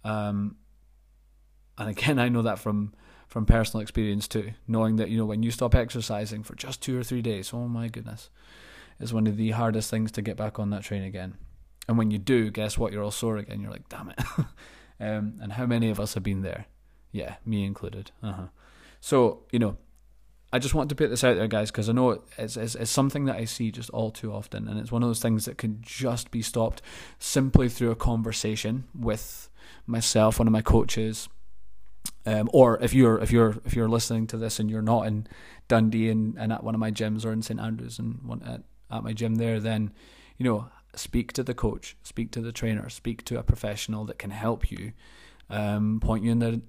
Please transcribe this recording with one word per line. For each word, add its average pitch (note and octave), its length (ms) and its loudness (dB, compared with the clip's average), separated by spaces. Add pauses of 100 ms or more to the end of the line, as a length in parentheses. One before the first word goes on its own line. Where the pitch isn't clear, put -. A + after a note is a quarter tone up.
Um, G#2 540 -2 (1200)
and G#2+ 100 -6
again, B2+ 300 0
<laughs> - 0 -
I A#2+ 100 4
know A#2+ 140 4
that A2 160 0
from, G#2 340 -2 (360)
from A2 180 -2
personal A2+ 360 6
experience G#2 440 -2
too, G#2+ 240 -4 (160)
knowing A2 300 2
that, G#2+ 140 2
you A2+ 60 0
know, A2 100 2
when G#2+ 180 0
you A#2 80 0
stop A#2+ 240 2
exercising A2 680 -2
for - 140 -14
just - 260 -10
two B2+ 160 -2
or A#2+ 60 -4
three B2 180 -4
days, G#2+ 320 -4
oh A#2+ 140 -4
my A#2 180 -4
goodness, A2+ 440 -10 (680)
it's A#2 140 -6
one A2 160 4
of G#2 80 0
the A2 160 0
hardest A2+ 380 0
things A2 220 0
to A2 100 -6
get G#2+ 140 -6
back G#2+ 220 -6
on G2+ 120 -2
that G2+ 120 -4
train G2 220 -4
again. F#2 320 -8 (520)
And A2+ 80 4
when A2 140 4
you G#2 80 0
do, A2 320 4
guess G#2+ 260 -4
what? G#2+ 160 0
You're G#2 120 -4
all G#2 80 -4
sore A2+ 240 -2
again. G#2 240 -8
You're G#2 100 -8
like, - 180 -14
"Damn - 220 -12
it." - 80 -14 (200)
<laughs> - 80 0 (520)
Um, G#2+ 420 -4
and G2+ 120 -8
how B2 140 -2
many A#2 220 2
of G2+ 120 -2
us G#2+ 140 -4
have F#2+ 100 -4
been G2 180 -2
there? F#2+ 240 -6 (460)
Yeah, - 320 -8
me G#2 200 0
included. G2 460 -8 (140)
Uh-huh. F#2 220 -6 (540)
So, B2+ 520 2
you A#2 80 2
know, G#2 160 0 (760)
I B2+ 60 2
just B2+ 160 0
want D3 140 2
to C#3+ 80 -4
put D3 140 2
this A#2+ 120 0
out B2 140 6
there, G#2 100 2
guys, G#2+ 240 0
'cause A2 180 -2
I A2+ 40 2
know B2 300 4 (140)
it's, A2+ 200 -8
it's, A#2 180 -6
it's A2+ 160 -4
something C#3 360 2
that A#2+ 100 0
I A2+ 80 -4
see A2+ 260 -2
just A#2 200 -10
all A2 200 -2
too A2 220 -8
often, G#2 340 -8
and G#2+ 140 -4
it's A2 100 -8
one A#2 140 2
of A#2+ 40 4
those A2+ 120 0
things A2 240 2
that - 140 -8
can A2 220 -4
just A#2+ 520 -4
be A2+ 100 -2
stopped A2+ 400 -2 (380)
simply C3 480 4
through A#2 240 0
a - 20 2
conversation A2+ 1000 -2
with - 560 -6 (380)
myself, A2+ 540 4
one A2+ 80 8
of A2 40 6
my G#2+ 100 4
coaches, A2 680 4 (960)
um, G#2+ 280 2
or A#2+ 300 8
if A#2+ 120 0
you're, A#2+ 260 8
if G#2+ 100 0
you're, A2+ 340 6
if - 120 0
you're A2+ 120 2
listening A2+ 400 0
to - 80 -8
this A2 220 -4
and G#2+ 100 0
you're A2 140 -2
not A2 240 4
in G#2+ 220 -2 (400)
Dundee A2+ 400 6
and, A2 280 2
and A2+ 160 -2
at A2 120 -4
one A2 100 -2
of A2 60 0
my A2 100 0
gyms G#2+ 340 -2
or A2+ 60 -2
in A2 120 -2
Saint A2 180 -6
Andrews A2+ 400 -6
and A#2+ 240 -6
one A#2 180 -8
at, A#2+ 200 -10 (280)
at A2 140 -6
my A2+ 80 -4
gym A2+ 240 0
there, A2+ 240 2
then, G#2+ 320 -2 (440)
you B2+ 80 -4
know, A#2 240 0 (260)
speak - 360 -2
to C3+ 120 -4
the B2 100 -2
coach, - 500 -4
speak - 280 -6
to A#2+ 100 -8
the A2+ 120 -8
trainer, G#2+ 360 -2
speak - 340 -8
to A#2 160 -4
a A2+ 40 -6
professional G#2+ 640 -2
that A2+ 120 -12
can G2+ 120 -8
help A2 400 -2
you, F#2 240 -10 (560)
um, G#2+ 500 0
point A2 240 2
you A#2 80 4
in A#2 60 4
the A#2 300 0